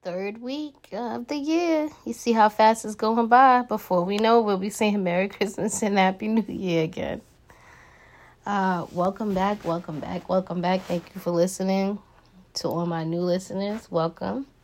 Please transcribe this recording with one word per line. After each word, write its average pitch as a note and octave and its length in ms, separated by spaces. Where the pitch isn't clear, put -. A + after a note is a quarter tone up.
Third G3 380
week C#4 520
of A#3+ 340
the D4 100
year. D#4 540
You A#3 80
see - 180
how A3 160
fast A3 380
it's G#3+ 80
going A3+ 320
by. B3 340
Before G#3+ 420
we G3 140
know, A3+ 240
we'll G#3 160
be F#3+ 140
saying G#3 340
Merry F3+ 240
Christmas - 540
and G3+ 160
Happy F#3+ 280
New A3 220
Year E3+ 360
again. E3+ 360
Uh, F#3+ 460
welcome G3 420
back, G3 280
welcome E3 380
back, F3 260
welcome F3+ 360
back. F#3 220
Thank - 300
you F#3 60
for F3 120
listening. F#3+ 680
To - 140
all E3+ 180
my E3 180
new E3 160
listeners, F#3+ 720
welcome. F3+ 560